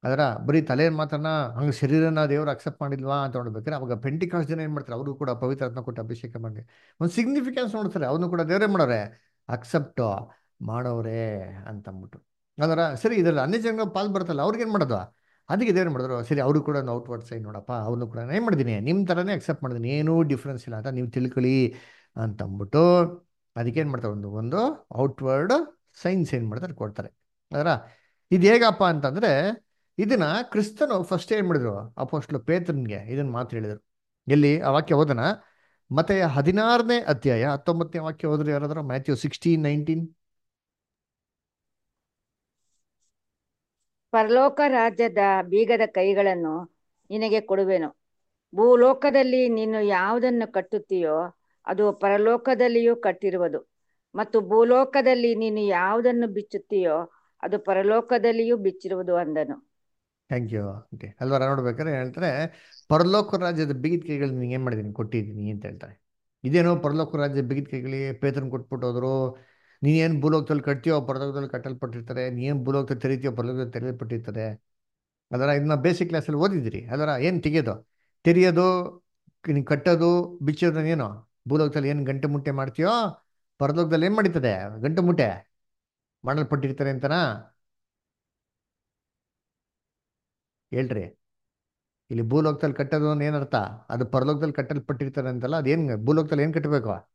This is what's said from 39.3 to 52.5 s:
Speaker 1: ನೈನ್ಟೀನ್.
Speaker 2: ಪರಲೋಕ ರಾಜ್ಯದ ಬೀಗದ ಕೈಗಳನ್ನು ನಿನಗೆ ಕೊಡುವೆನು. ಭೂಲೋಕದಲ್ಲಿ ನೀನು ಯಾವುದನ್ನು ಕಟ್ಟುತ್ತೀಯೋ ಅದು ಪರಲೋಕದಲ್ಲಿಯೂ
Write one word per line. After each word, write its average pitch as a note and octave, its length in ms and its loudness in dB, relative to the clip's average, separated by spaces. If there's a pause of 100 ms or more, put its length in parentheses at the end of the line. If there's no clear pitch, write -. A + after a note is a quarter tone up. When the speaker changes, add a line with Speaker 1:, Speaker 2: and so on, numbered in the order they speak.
Speaker 1:
ನೈನ್ಟೀನ್. D3+ 440 0 (4000)
Speaker 2:
ಪರಲೋಕ B3+ 560 4
ರಾಜ್ಯದ A3+ 500 2 (240)
ಬೀಗದ G#3 440 2
ಕೈಗಳನ್ನು F#3 920 0 (340)
ನಿನಗೆ G#3+ 320 0
ಕೊಡುವೆನು. F#3+ 600 0 (540)
ಭೂಲೋಕದಲ್ಲಿ B3+ 920 6
ನೀನು A3 340 0
ಯಾವುದನ್ನು A3 680 0
ಕಟ್ಟುತ್ತೀಯೋ F3+ 880 -2 (260)
ಅದು G3+ 260 2
ಪರಲೋಕದಲ್ಲಿಯೂ A#3 1040 2